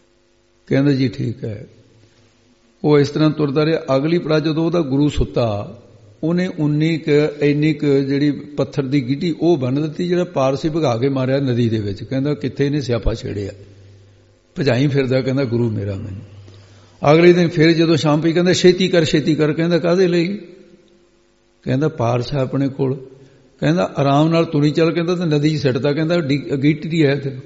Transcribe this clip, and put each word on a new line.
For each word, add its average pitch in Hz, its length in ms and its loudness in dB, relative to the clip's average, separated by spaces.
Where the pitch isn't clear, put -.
ਕਹਿੰਦਾ, 139 260 2
"ਜੀ 131 160 2
ਠੀਕ 123 360 -6
ਹੈ।" 110 220 -10
ਉਹ 151 140 4
ਇਸ 139 100 2
ਤਰ੍ਹਾਂ 151 220 2
ਤੁਰਦਾ 151 340 0
ਰਿਹਾ। 151 320 -2
ਅਗਲੀ 160 220 0
ਪੜਾ 156 200 0
ਜਦੋਂ 156 260 -2
ਉਹਦਾ 165 160 0
ਗੁਰੂ 143 280 2
ਸੁੱਤਾ, 120 680 -2
ਉਹਨੇ 175 260 0
ਉਨੀ 151 400 0
ਕੁ, 147 460 0
ਇੰਨੀ 147 280 2
ਕੁ 151 140 -2
ਜਿਹੜੀ 139 440 2
ਪੱਥਰ 139 520 -6
ਦੀ 131 260 -2
ਗੀਟੀ 147 320 -2
ਉਹ 165 160 2
ਬੰਨ 131 260 -2
ਦਿੱਤੀ, 160 260 -4
ਜਿਹੜਾ 175 160 0
ਪਾਰਸੀ 139 440 -2
ਭਗਾ 151 280 0
ਕੇ 127 120 0
ਮਾਰਿਆ 131 300 0
ਨਦੀ 123 300 0
ਦੇ 110 100 0
ਵਿੱਚ। 101 260 -6
ਕਹਿੰਦਾ, 135 300 -2
"ਕਿੱਥੇ 143 320 -2
ਇਹਨੇ 143 140 0
ਸਿਆਪਾ 117 340 -2
ਛੇੜਿਆ, 104 380 -8
ਭਜਾਈ 135 280 2
ਫਿਰਦਾ," 131 340 2
ਕਹਿੰਦਾ, 131 240 0
"ਗੁਰੂ 117 260 0
ਮੇਰਾ 101 240 -4
ਮੈਨੂੰ।" 95 280 -10
ਅਗਲੇ 170 200 6
ਦਿਨ 175 160 2
ਫਿਰ 160 240 4
ਜਦੋਂ 165 240 2
ਸ਼ਾਮ 151 240 2
ਪਈ, 160 120 0
ਕਹਿੰਦਾ, 175 200 2
"ਛੇਤੀ 180 360 4
ਕਰ, 175 160 2
ਛੇਤੀ 151 300 0
ਕਰ।" 151 180 0
ਕਹਿੰਦਾ, 165 260 0
"ਕਾਹਦੇ 175 300 2
ਲਈ?" 175 300 0
ਕਹਿੰਦਾ, 139 260 0
"ਪਾਰਸ 123 460 -2
ਹੈ 139 60 0
ਆਪਣੇ 135 280 -2
ਕੋਲ।" 135 380 -4
ਕਹਿੰਦਾ, 175 360 0
"ਆਰਾਮ 143 320 4
ਨਾਲ 165 160 2
ਤੁਰੀ 147 260 2
ਚੱਲ," 160 220 2
ਕਹਿੰਦਾ, 170 220 -2
"ਤੇ 180 100 -4
ਨਦੀ 151 340 0
'ਚ - 40 -6
ਸਿੱਟਦਾ," 139 300 0
ਕਹਿੰਦਾ, 160 280 0
"ਡੀ-, 139 420 -2
ਗੀਟੀ 156 260 0
ਦੀ 156 180 2
ਹੈ 139 80 2
ਤੇ 135 160 -6